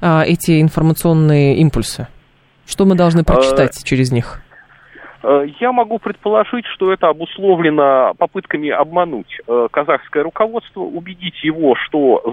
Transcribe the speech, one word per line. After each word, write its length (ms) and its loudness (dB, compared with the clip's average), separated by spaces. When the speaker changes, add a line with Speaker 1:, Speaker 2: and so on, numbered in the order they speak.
Speaker 1:
а, 220 2
эти 400 2
информационные 920 2
импульсы? 500 0
Что 200 -2
мы 100 4
должны 280 2
Speaker 2:
Э, 20 -2
Speaker 1:
прочитать 580 2
через 300 0
них? 280 -4
Speaker 2:
Э, 200 2
я 140 -2
могу 260 -2
предположить, 680 -2
что 260 -2
это 160 0
обусловлено 1120 2
попытками 500 -4
обмануть, 800 -4
э, 240 0
казахское 520 -4
руководство, 580 -6
убедить 600 -12
его, 340 0
что 460 0